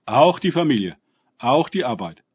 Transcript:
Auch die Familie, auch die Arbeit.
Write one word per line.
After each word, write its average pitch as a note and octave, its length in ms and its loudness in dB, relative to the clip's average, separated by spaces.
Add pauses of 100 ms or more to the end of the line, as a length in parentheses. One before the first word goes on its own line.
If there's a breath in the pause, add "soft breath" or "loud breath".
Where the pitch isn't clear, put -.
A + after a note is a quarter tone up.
Auch D3+ 340 4
die F3+ 120 -2
Familie, C3+ 460 -2 (400)
auch C#3+ 320 0
die F#3 160 -6
Arbeit. F#2 380 -10 (120)